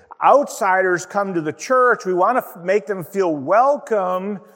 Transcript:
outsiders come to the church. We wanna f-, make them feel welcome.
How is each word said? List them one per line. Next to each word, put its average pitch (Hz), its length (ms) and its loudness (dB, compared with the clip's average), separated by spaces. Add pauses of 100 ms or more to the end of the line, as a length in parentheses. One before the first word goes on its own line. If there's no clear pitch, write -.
(220)
outsiders 190 840 2
come 196 280 -4
to 170 60 -2
the 151 120 -4
church. 247 520 0
We 185 100 -2
wanna 208 260 2
f-, - 240 -10
make 202 220 0
them 190 180 -6
feel 185 280 -2
welcome. 196 1080 0 (160)